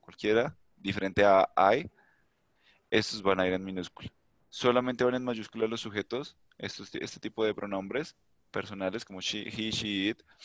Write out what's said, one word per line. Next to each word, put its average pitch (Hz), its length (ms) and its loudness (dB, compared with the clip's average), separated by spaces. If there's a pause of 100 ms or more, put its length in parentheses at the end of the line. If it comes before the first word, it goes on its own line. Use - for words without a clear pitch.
cualquiera, 113 560 0 (200)
diferente 95 500 0
a 95 200 8 (280)
I, - 160 -2 (960)
estos 110 320 0
van 95 200 4
a 92 60 4
ir 92 60 2
en 92 100 -2
minúscula. 92 480 -8 (380)
Solamente 123 560 2
van 123 120 2
en 127 80 -4
mayúscula 113 420 -2
los 113 160 -4
sujetos, 113 560 -6 (180)
estos, - 380 -12
este - 260 -10
tipo 110 240 -4
de 107 80 2
pronombres 101 640 -6 (340)
personales 98 540 -6
como 92 160 -14
she, 104 260 -6
he, 110 260 -6
she, 104 360 -2
it. - 140 -4 (220)